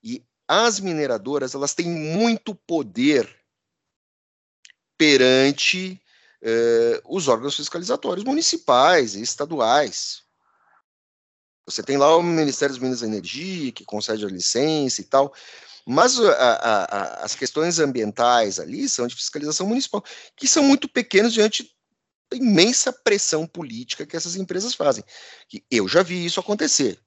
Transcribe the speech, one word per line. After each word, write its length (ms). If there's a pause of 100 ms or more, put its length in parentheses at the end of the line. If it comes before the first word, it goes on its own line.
E 200 (240)
as 320
mineradoras, 760
elas 200
têm 140
muito 640
poder 880 (1500)
perante, 1040 (420)
eh, 640
os 220
órgãos 280
fiscalizatórios 680
municipais 920
e 60
estaduais. 1000 (1400)
Você 160
tem 140
lá 180
o 80
Ministério 520
das 80
Minas 180
e 60
Energia, 680
que 140
concede 380
a 40
licença 720
e 40
tal, 300 (520)
mas 340
a, 100
a, 540
a, 400
as 100
questões 440
ambientais 840
ali 260
são 200
de 100
fiscalização 500
municipal, 380 (320)
que 100
são 160
muito 260
pequenas 440
diante 420 (560)
da 60
imensa 560
pressão 540
política 600
que 100
essas 200
empresas 380
fazem. 300 (440)
Que 220
eu 180
já 140
vi 220
isso 140
acontecer. 680